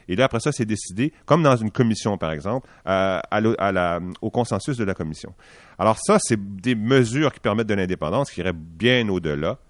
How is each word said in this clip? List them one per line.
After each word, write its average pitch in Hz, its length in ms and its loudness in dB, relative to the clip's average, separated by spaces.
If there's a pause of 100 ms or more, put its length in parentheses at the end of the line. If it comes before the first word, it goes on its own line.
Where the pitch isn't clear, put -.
Et 90 80 0
là, 123 100 4
après 117 140 -2
ça, 151 120 -2
c'est 110 140 -2
décidé, 110 480 -4 (100)
comme 165 180 4
dans 139 140 6
une 110 140 -2
commission, 110 480 0
par 80 140 -4
exemple, 95 360 -6 (160)
à, 95 360 0 (100)
à 107 100 0
l'o-, 110 180 2
à 98 140 0
la, 87 280 0 (200)
au - 100 -4
consensus 120 460 -2
de 120 80 -2
la 95 80 -2
commission. 85 420 -8 (440)
Alors 107 200 4
ça, 208 220 2
c'est 113 180 0 (220)
des 123 140 0
mesures 123 580 2
qui - 80 -20
permettent 110 280 0
de 107 60 0
l'indépendance, 92 560 -2
qui - 100 -10
iraient 90 120 -2
bien 87 560 0
au-delà 85 500 -2 (120)